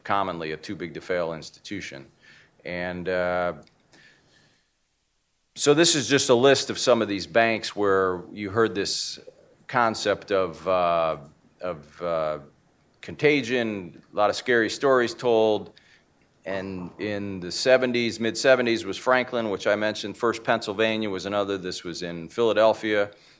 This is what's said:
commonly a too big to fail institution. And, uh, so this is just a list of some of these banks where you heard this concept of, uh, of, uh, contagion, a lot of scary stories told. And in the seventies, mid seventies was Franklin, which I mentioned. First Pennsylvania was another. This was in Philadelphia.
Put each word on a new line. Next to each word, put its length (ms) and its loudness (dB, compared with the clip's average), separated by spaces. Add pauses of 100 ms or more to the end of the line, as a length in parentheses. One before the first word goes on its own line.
commonly 500 -2
a 40 -8
too 180 -12
big 200 -10
to 60 -12
fail 320 -4
institution. 760 -14 (580)
And, 420 -8
uh, 460 0 (2000)
so 180 4
this 220 6
is 120 -2
just 220 2
a 60 6
list 340 6
of 80 -6
some 240 4
of 60 0
these 180 -4
banks 500 0
where 460 2 (100)
you 200 -8
heard 240 2
this 420 -4 (480)
concept 680 0
of, 360 -2
uh, 500 2 (440)
of, 420 -12
uh, 340 -2 (640)
contagion, 960 -2 (140)
a 20 -18
lot 140 4
of 60 -2
scary 340 2
stories 460 2
told. 560 2 (760)
And 540 -6
in 400 -6
the 120 -8
seventies, 680 2
mid 180 -2
seventies 480 4
was 120 -6
Franklin, 520 0
which 160 -4
I 100 4
mentioned. 400 -4
First 280 -2
Pennsylvania 680 0
was 160 -6
another. 320 -2
This 260 -8
was 200 -8
in 260 -8
Philadelphia. 800 2 (300)